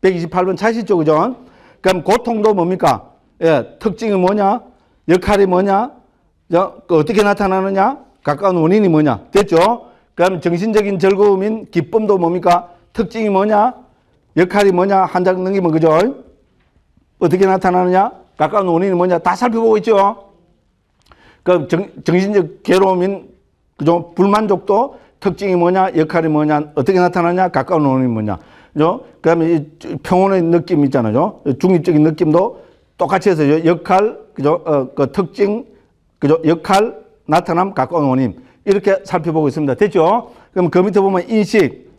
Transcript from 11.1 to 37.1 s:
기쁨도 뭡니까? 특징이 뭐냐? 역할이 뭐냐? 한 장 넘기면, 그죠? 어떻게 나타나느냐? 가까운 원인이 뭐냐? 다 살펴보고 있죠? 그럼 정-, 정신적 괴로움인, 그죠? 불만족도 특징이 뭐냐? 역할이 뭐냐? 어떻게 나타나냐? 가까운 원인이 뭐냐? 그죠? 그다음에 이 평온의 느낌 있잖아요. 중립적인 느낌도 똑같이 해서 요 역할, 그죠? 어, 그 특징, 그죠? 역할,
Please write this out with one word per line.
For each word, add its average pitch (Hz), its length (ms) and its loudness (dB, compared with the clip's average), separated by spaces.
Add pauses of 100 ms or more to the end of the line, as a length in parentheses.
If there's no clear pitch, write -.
기쁨도 208 480 -2
뭡니까? 175 520 0 (240)
특징이 220 360 -4
뭐냐? 208 440 0 (640)
역할이 190 340 2
뭐냐? 190 340 2
한 180 180 -2
장 185 200 0
넘기면, 185 280 0
그죠? 160 180 2 (1300)
어떻게 185 260 2
나타나느냐? 185 680 0 (260)
가까운 185 300 0
원인이 180 260 0
뭐냐? 175 260 0
다 175 160 -2
살펴보고 226 420 0
있죠? 208 520 0 (1120)
그럼 175 240 0
정-, 185 220 -4 (140)
정신적 185 600 0
괴로움인, 190 640 0 (480)
그죠? 165 380 -2
불만족도 208 840 0 (220)
특징이 190 360 -4
뭐냐? 180 400 0
역할이 160 340 0
뭐냐? 151 460 -2
어떻게 180 240 0
나타나냐? 180 500 0
가까운 151 360 -2
원인이 131 240 0
뭐냐? 107 300 -4 (340)
그죠? 170 320 -2 (160)
그다음에 165 320 2
이 151 500 -8
평온의 190 400 2
느낌 165 420 0
있잖아요. 131 560 -2 (180)
중립적인 175 420 2
느낌도 160 600 0 (340)
똑같이 185 320 0
해서 156 200 2
요 160 160 2
역할, 185 520 0 (160)
그죠? 151 320 -2
어, 139 300 -2
그 139 160 -2
특징, 202 540 -4 (540)
그죠? 156 260 2
역할, 196 500 0 (300)